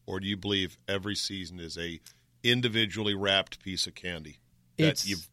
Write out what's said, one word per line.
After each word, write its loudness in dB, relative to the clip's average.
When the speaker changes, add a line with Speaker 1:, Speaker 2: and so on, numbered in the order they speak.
Speaker 1:
or -2
do -4
you 0
believe 0
every -2
season -6
is -8
a -6
individually 2
wrapped 2
piece -2
of -12
candy -10
that 6
Speaker 2:
It's 0
Speaker 1:
you, -2